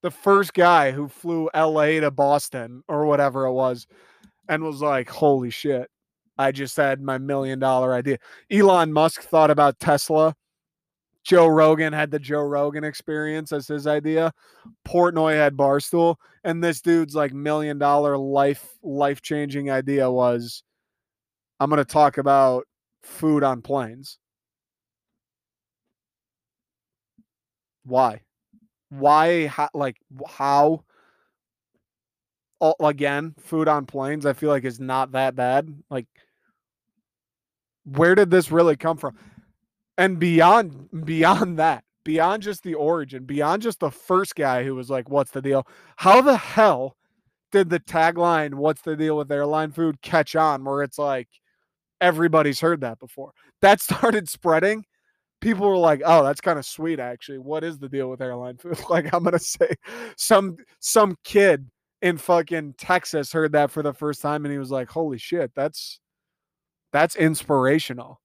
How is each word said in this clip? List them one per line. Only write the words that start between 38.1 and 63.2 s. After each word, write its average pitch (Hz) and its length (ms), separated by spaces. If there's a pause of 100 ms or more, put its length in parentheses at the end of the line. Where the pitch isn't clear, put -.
did 190 160
this 170 200
really 165 260
come 160 200
from? 131 200 (800)
And 185 220
beyond, 165 840
beyond 165 520
that, 160 260 (220)
beyond 170 380
just 202 200
the 170 120
origin, 147 500
beyond 147 380
just 226 160
the - 120
first - 440
guy 131 280
who 135 120
was 127 160
like, 127 180
"What's 139 220
the 135 100
deal?" 135 260 (280)
How 208 260
the 269 160
hell 151 580 (560)
did 190 200
the 175 80
tagline, 165 760
"What's 147 280
the 156 120
deal 156 220
with 143 140
airline 147 400
food?" 160 320
catch 160 320
on 151 280
where 139 200
it's 139 160
like, 135 280 (720)
everybody's 160 600
heard 160 220
that 117 180
before? - 340 (280)
That 196 200
<laughs> - 0
started 208 480
spreading. 185 560 (560)
People 202 260
were 190 100
like, 156 280
"Oh, 160 180
that's 143 180
kinda 151 220
sweet, 160 360
actually. 123 400
What 151 240
is 160 160
the 135 100
deal 135 200
with 127 120
airline 123 360
food?" 170 200
<laughs> - 140
Like, 156 220
I'm 175 100
gonna 175 160
say - 360 (400)
some, 196 420 (220)
some 202 440
kid 175 460 (340)
in 175 160
fucking 160 580
Texas 170 540